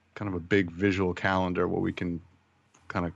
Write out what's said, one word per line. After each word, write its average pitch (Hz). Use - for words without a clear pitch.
kind 104
of 92
a 85
big 90
visual 92
calendar 90
where 90
we 92
can 87
kinda 87